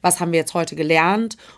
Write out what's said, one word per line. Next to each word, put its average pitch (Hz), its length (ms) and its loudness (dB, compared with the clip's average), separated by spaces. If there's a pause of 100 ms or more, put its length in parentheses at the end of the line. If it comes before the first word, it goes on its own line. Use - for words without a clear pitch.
was - 180 2
haben 170 120 -2
wir 165 60 2
jetzt 156 140 -2
heute 165 240 -4
gelernt 165 640 0 (200)